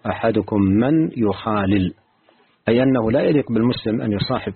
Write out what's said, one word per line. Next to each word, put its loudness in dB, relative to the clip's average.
أحدكم -2
من 2
يخالل"، 0
أي 4
أنه 2
لا 2
يليق 0
بالمسلم -2
أن -2
يصاحب -4